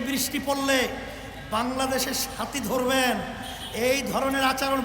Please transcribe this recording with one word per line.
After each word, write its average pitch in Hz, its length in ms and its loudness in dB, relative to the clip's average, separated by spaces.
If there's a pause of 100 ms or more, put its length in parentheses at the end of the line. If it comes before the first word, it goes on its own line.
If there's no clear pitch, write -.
বৃষ্টি 277 380 0
পড়লে 277 320 2 (760)
বাংলাদেশের 262 680 0
সাথী 233 360 -4 (100)
ধরবেন, 254 440 4 (720)
এই 269 100 4 (140)
ধরনের 269 400 2
আচরণ 269 320 2